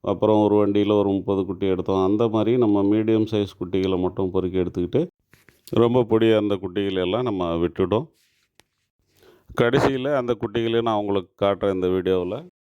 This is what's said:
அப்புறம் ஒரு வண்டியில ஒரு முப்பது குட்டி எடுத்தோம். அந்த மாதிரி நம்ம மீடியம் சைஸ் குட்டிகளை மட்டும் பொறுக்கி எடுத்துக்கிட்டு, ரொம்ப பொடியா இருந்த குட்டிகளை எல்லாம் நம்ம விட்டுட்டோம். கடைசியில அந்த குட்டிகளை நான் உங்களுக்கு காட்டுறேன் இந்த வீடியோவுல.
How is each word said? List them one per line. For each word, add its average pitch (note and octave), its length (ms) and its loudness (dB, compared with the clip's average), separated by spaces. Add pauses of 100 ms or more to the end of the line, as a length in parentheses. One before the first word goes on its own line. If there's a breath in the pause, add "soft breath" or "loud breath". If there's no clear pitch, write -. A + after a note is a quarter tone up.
அப்புறம் G#2+ 420 2
ஒரு G#2 240 4
வண்டியில G#2 320 2
ஒரு G2+ 100 0
முப்பது G2 360 -2
குட்டி F#2+ 220 -4
எடுத்தோம். F#2+ 380 0
அந்த G#2+ 220 2
மாதிரி A2 300 0
நம்ம G#2 260 2
மீடியம் A2 480 2
சைஸ் G#2 260 -4
குட்டிகளை F#2 420 -2
மட்டும் F#2 320 -2
பொறுக்கி F#2 260 -2
எடுத்துக்கிட்டு, F2+ 500 -2 (640 soft breath)
ரொம்ப A#2 400 2
பொடியா A2+ 200 4
இருந்த G#2 260 2
குட்டிகளை F#2+ 460 -4
எல்லாம் G2+ 220 -2
நம்ம F2+ 320 -2
விட்டுட்டோம். F#2 560 0 (1500 soft breath)
கடைசியில C3+ 540 0
அந்த A#2+ 200 -2
குட்டிகளை A2+ 460 -2
நான் A2+ 140 0
உங்களுக்கு G2+ 500 -2
காட்டுறேன் G2+ 280 0
இந்த F#2 140 -2
வீடியோவுல. F#2 600 -2 (140)